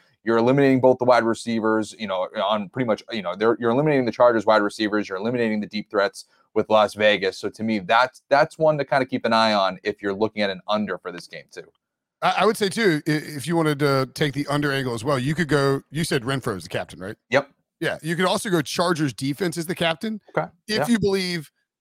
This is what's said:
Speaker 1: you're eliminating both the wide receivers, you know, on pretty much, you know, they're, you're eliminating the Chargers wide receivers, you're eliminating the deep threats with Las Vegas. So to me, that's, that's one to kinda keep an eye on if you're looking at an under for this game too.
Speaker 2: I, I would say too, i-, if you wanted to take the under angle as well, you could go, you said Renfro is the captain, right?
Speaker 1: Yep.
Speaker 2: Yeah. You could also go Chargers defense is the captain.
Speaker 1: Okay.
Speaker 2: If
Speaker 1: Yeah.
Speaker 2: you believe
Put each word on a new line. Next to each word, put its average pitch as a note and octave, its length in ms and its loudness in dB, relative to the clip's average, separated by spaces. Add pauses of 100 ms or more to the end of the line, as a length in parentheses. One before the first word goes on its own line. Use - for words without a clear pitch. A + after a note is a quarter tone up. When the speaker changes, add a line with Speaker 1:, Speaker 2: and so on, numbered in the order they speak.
(260)
Speaker 1:
you're A2+ 120 2
eliminating C3 440 4
both B2+ 180 6
the B2 60 0
wide A#2+ 180 6
receivers, A2 760 0
you G#2+ 100 -8
know, F#2 200 -2 (100)
on G#2 300 0
pretty B2+ 180 -6
much, G#2+ 160 -2 (100)
you A2 100 -6
know, F2 140 -6
they're, A2 260 2
you're A#2 100 2
eliminating C#3 340 2
the A2 60 -2
Chargers A#2 340 4
wide G#2+ 160 6
receivers, G#2 460 -2
you're F#2+ 100 -8
eliminating A2 440 -2
the G2 60 -8
deep G#2 220 -10
threats G2+ 360 0 (280)
with G#2+ 160 -2
Las G#2+ 260 4
Vegas. G2+ 420 2
So G#2+ 120 -8
to A2 140 -10
me, A2 160 -2
that's, A2+ 480 0
that's C#3+ 320 2
one D#3 180 2
to C#3 60 -4
kinda C3 220 0
keep B2+ 200 -6
an A#2 60 0
eye A2+ 220 4
on F#2+ 300 0
if G#2 180 -4
you're G2+ 120 -4
looking G#2+ 280 -2
at G2+ 80 0
an F#2 180 -8
under G#2 300 -2
for F2+ 160 -12
this E2+ 140 -16
game D2+ 220 -18
too. - 140 -16 (580)
Speaker 2:
I, F3+ 200 0
I F#3+ 40 2
would A3 120 2
say G3+ 120 -2
too, E3+ 380 2
i-, D#3 40 0
if D3 360 -4
you E3+ 80 -2
wanted D#3 240 2
to C3+ 340 2
take D3 200 -2
the C#3+ 140 -4
under C#3+ 240 0
angle C3+ 220 -2
as A2 100 -8
well, C#3+ 140 0
you C3 160 -2
could D#3+ 140 -2
go, C#3 420 2
you D#3 140 -4
said D3 200 -2
Renfro B2+ 340 -4
is E2+ 60 -10
the E2 60 -18
captain, F2 300 -8
right? G2 160 -10 (160)
Speaker 1:
Yep. C3+ 180 2 (300)
Speaker 2:
Yeah. C3+ 240 -4
You E3 120 -4
could F3+ 100 0
also G3 260 -2
go E3+ 100 2
Chargers D#3+ 520 -2
defense C#3+ 440 -4
is E3 80 -6
the F3 80 -8
captain. F3 480 -4 (160)
Speaker 1:
Okay. D#3+ 100 -2 (200)
Speaker 2:
If G#3+ 100 -4
Speaker 1:
Yeah. D3+ 120 0
Speaker 2:
you A#3 100 2
believe F#3 500 -2 (320)